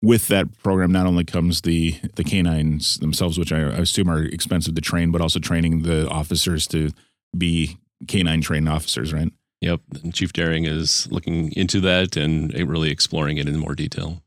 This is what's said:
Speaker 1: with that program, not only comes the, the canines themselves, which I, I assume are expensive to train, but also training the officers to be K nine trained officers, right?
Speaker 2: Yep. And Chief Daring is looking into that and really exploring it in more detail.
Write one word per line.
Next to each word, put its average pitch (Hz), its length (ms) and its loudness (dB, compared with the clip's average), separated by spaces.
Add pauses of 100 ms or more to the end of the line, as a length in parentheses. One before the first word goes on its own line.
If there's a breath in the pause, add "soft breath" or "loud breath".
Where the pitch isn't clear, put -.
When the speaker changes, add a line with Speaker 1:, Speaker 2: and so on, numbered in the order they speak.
Speaker 1:
with 113 260 6
that - 340 2
program, 92 280 2
not 92 160 4
only 87 180 2
comes 85 360 0
the, 82 400 0 (160)
the 82 80 0
canines 78 720 0
themselves, 78 400 -2
which 85 140 -2
I, 78 80 0
I 73 180 -2
assume 87 320 2
are 80 140 2
expensive 82 500 -2
to 80 60 -2
train, 85 300 0
but 85 100 2
also 82 180 0
training 82 440 0
the 78 260 0
officers 78 600 -2
to 78 220 -2 (480 soft breath)
be 82 400 0 (300)
K 95 140 0
nine 80 180 2
trained 78 280 0
officers, 78 460 -2
right? 78 180 -2 (300)
Speaker 2:
Yep. 85 180 0 (220)
And 85 100 -6
Chief 87 200 -4
Daring 82 320 0
is 78 460 -2
looking 82 420 -2
into 95 300 0
that 92 340 2
and 78 360 0 (160)
really 78 220 0
exploring 76 480 -2
it 73 100 -2
in 73 80 -2
more 73 200 -4
detail. - 500 -6